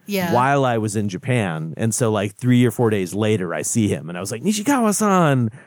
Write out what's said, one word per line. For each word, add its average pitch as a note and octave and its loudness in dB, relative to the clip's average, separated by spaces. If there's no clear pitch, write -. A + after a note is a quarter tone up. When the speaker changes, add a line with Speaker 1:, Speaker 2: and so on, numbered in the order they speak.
Speaker 1:
Yeah. F#3 -4
Speaker 2:
while C#3 2
I A#2+ 0
was G#2+ -4
in G#2 -2
Japan. F2 -4
And A2+ -2
so, A2+ 0
like, G#2 -2
three B2 4
or A2+ 2
four A#2 2
days F#2 -2
later, G2 0
I D2+ -4
see G#2+ 0
him D2+ -4
and F2 -10
I F2+ -8
was G2 -8
like, A#2 -10
"Nishikawa-san." G3+ 2
Speaker 1:
<laughs> - -20